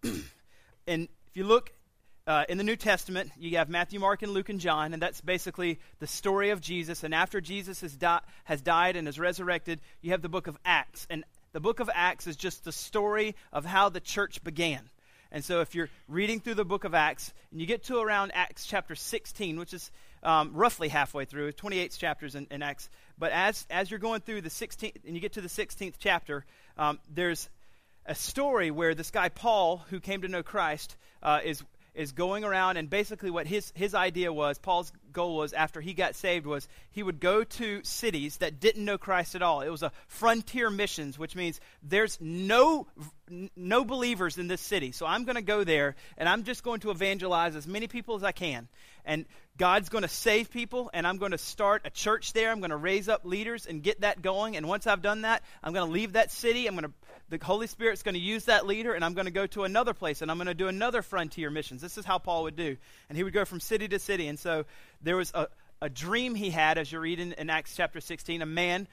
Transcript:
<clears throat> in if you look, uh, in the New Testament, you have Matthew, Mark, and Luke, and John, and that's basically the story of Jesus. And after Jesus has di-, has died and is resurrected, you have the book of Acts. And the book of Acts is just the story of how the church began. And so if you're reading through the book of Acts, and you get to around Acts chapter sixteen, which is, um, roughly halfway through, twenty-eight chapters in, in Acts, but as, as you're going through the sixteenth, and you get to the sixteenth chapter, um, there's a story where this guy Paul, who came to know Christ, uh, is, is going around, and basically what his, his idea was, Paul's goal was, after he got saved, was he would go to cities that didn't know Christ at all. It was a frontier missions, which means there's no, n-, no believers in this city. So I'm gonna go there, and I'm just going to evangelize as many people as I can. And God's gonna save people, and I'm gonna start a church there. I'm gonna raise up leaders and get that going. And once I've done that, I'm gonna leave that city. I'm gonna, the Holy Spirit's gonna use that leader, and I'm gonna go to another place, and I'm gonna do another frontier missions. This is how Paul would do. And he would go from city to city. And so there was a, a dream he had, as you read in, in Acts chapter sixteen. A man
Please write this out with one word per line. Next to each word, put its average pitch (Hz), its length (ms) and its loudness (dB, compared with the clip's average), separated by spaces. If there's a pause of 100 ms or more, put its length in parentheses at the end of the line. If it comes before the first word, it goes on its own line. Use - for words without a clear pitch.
<clears throat> - 840 -10
in 170 200 0 (220)
if - 60 -18
you 190 80 -2
look, 226 280 6 (540)
uh, 151 220 4
in 175 100 -2
the 196 60 0
New 220 100 2
Testament, 185 640 0
you 170 200 -4
have 156 100 4
Matthew, 175 320 -2
Mark, 196 220 4
and 208 100 -2
Luke, 190 160 -2
and 202 100 -4
John, 160 340 2
and 160 80 -6
that's 175 200 -2
basically 175 580 -2 (220)
the 151 80 -8
story 196 420 2
of 196 100 0
Jesus. 165 440 -6
And 156 100 -2
after 185 260 2
Jesus 185 420 -8
has 143 140 -10
di-, 170 240 4 (220)
has 151 200 -2
died 175 340 6
and 160 100 -4
is 143 100 -6
resurrected, 175 640 -2 (220)
you 170 80 -2
have 185 120 2
the 175 60 -4
book 175 200 -4
of 147 160 -8
Acts. 160 440 2
And 160 140 -6 (300)
the 160 80 -6
book 220 180 2
of 233 160 -2
Acts 175 320 2
is 165 80 -6
just - 300 -6
the 165 80 -8
story 208 640 0 (160)
of - 120 -2
how 196 260 4
the 175 100 -6
church - 420 -4
began. 151 480 -4 (400)
And 147 140 -6
so 175 160 2
if 165 160 -2
you're 165 120 -2 (200)
reading 208 320 0
through 226 140 -4
the 202 100 2
book 190 180 -2
of 170 140 0
Acts, 151 360 2 (200)
and 160 80 -8
you 165 80 -4
get 233 160 -2
to 247 160 0
around 208 340 2
Acts - 320 -2
chapter 180 300 -2
sixteen, - 600 -6
which 170 160 -10
is, - 200 -12 (320)
um, 160 280 4
roughly 170 360 2
halfway 143 380 0
through, 147 260 -6
twenty-eight 185 440 -4
chapters 147 380 -4
in, 139 160 -10
in 143 100 -8
Acts, 143 300 -8 (260)
but 160 140 -2
as, 190 400 0
as 180 180 0
you're 202 120 -8
going 220 220 -2
through 214 180 -6
the 160 100 -8
sixteenth, - 460 -8 (100)
and 165 80 -8
you 170 60 -6
get 196 140 -6
to 220 60 -8
the 180 80 -8
sixteenth 196 520 -6
chapter, 165 440 0 (320)
um, 151 220 2 (100)
there's 165 400 -2 (580)
a 151 100 -4
story 247 560 0
where 165 240 2
this 160 160 -8
guy 220 160 4
Paul, 185 640 2
who 185 100 -6
came 196 220 -4
to 185 60 -4
know 180 140 -2
Christ, 160 540 -2 (260)
uh, 151 220 4
is, 151 180 -4 (320)
is 147 180 -6
going 185 320 0
around, 185 340 2
and 156 100 -4
basically 202 420 -2
what 170 160 -2
his, 202 300 -4
his 196 180 0
idea 180 380 2
was, 147 260 0
Paul's 180 320 0 (220)
goal 175 240 0
was, 151 160 -2
after 156 300 0
he 185 100 -6
got 175 220 0
saved, 175 320 0
was 147 200 -4 (240)
he 208 120 -6
would 175 180 -4
go 202 240 4
to 208 400 -4
cities 151 540 -2
that 151 200 -4
didn't 208 280 4
know 202 100 0
Christ 180 380 0
at 175 80 -4
all. 160 180 4
It 143 80 -4
was 160 140 -6
a 160 100 0 (160)
frontier 226 640 2
missions, 160 480 -2
which 160 180 -8
means 175 240 -4 (220)
there's 196 400 2
no, 208 640 6 (440)
n-, 180 240 -10
no 202 300 2
believers 226 540 0
in 180 100 -4
this 180 140 -2
city. 143 300 -2
So - 120 -8
I'm 196 200 0
gonna 240 180 -2
go 208 200 2
there, 147 320 4 (220)
and 160 100 0
I'm 202 180 4
just 247 180 -6
going 233 180 -4
to 214 100 -4
evangelize 180 640 2
as 147 120 -8
many 208 200 -4
people 233 300 -6
as 190 80 -4
I 190 80 2
can. 131 340 -4 (380)
And 156 220 -2 (320)
God's 185 320 4
gonna 202 180 0
save 220 420 2
people, 240 440 -4
and 170 120 0
I'm 190 120 0
gonna 190 200 -2
start 208 460 2
a 180 60 -8
church - 420 0
there. 220 180 2
I'm 220 100 -2
gonna 156 180 -2
raise 190 320 2
up 202 160 2
leaders 214 400 -2
and 156 160 -6
get 202 180 0
that 202 220 2
going. 196 340 0
And 156 100 -4
once 202 200 -2
I've 202 160 4
done 208 200 2
that, 226 200 4 (200)
I'm 165 120 -4
gonna 175 160 0
leave 190 240 0
that 226 160 6
city. 240 360 2
I'm 190 100 -2
gonna, 151 160 -4 (380)
the 160 120 -2
Holy 208 240 2
Spirit's 220 360 0
gonna 185 160 -2
use 202 260 -2
that 208 220 6
leader, 220 260 0
and 170 120 0
I'm 170 100 0
gonna 185 180 -2
go 196 160 2
to 202 160 -4
another 220 280 2
place, 160 300 -4
and 160 80 -2
I'm 165 80 -2
gonna 180 160 -2
do 185 140 0
another 220 340 0
frontier 165 480 -4
missions. 143 320 -6
This 175 160 -10
is 202 60 -10
how 185 140 2
Paul 170 260 -2
would 151 120 -6
do. 151 200 -4 (320)
And 147 80 -8
he 175 80 0
would 190 80 -4
go 202 120 2
from 175 140 -6
city 214 300 -2
to 190 100 0
city. 180 300 -2
And 147 100 -6
so 156 280 0 (360)
there 170 140 2
was 180 180 -2
a, 160 120 0 (340)
a 147 80 -2
dream 202 460 -2
he 202 160 -2
had, 160 260 6
as 156 160 -2
you 160 80 -6
read 165 200 -2
in, 175 120 -6
in 151 160 -6
Acts 160 260 0
chapter 165 280 -2
sixteen. 170 400 -6
A 156 40 -4
man 175 460 0